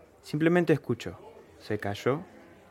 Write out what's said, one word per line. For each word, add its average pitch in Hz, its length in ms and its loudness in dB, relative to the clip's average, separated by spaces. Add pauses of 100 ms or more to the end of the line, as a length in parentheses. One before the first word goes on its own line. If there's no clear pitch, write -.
(260)
Simplemente 165 460 2
escuchó, - 480 -2 (400)
se 107 180 -4
calló 123 440 -2 (480)